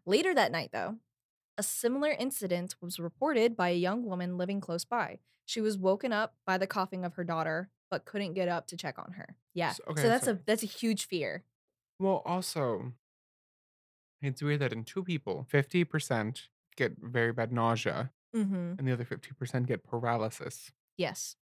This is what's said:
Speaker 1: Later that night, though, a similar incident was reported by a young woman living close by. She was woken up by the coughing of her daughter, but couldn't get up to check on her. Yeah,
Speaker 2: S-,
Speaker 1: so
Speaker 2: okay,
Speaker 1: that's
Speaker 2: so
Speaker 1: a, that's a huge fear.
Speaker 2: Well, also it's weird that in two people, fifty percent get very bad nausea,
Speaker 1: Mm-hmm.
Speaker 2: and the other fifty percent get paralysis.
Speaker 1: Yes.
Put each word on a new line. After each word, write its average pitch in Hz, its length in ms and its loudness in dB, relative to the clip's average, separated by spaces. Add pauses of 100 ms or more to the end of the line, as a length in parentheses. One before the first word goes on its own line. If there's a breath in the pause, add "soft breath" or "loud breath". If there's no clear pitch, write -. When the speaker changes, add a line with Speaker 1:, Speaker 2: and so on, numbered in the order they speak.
Speaker 1:
Later 320 300 4
that 240 160 6
night, 156 200 -2
though, 107 260 -2 (600)
a 208 60 -2
similar 277 480 2
incident 185 720 -2
was 175 180 -8
reported 233 580 2
by 180 120 4
a 175 80 4
young 190 260 0
woman 180 340 -2
living 190 240 -2
close 175 240 -4
by. 233 340 -2 (260)
She - 160 -4
was 214 160 2
woken 196 360 2
up 214 320 -2
by 185 140 2
the 190 80 0
coughing 185 380 -2
of 175 100 -6
her 180 80 -4
daughter, 165 460 -2 (200)
but - 160 -4
couldn't 202 280 -4
get 180 160 0
up 170 180 -2
to 175 100 -12
check - 220 -6
on - 140 -10
her. - 240 -16 (160)
Yeah, 170 180 0
Speaker 2:
S-, - 60 -6
Speaker 1:
so - 140 -14
Speaker 2:
okay, 151 180 0
Speaker 1:
that's 240 160 4
Speaker 2:
so 269 80 4
Speaker 1:
a, 190 120 -2
that's 220 180 2
a 220 40 -4
huge 226 400 0
fear. 156 380 -4 (540)
Speaker 2:
Well, 190 260 2
also 135 680 -2 (1300)
it's 139 200 -4
weird 147 200 2
that 123 120 2
in 113 100 -6
two 190 200 -6
people, 135 460 -2
fifty 147 340 4
percent 123 640 -2 (260)
get 127 240 0
very 120 320 2
bad 117 200 0
nausea, 117 600 2 (240)
Speaker 1:
Mm-hmm. 190 420 0
Speaker 2:
and 135 100 -2
the 127 40 2
other 120 140 -2
fifty - 280 -10
percent 123 340 -2
get 120 180 -2
paralysis. 117 840 -2 (260)
Speaker 1:
Yes. - 380 -4 (100)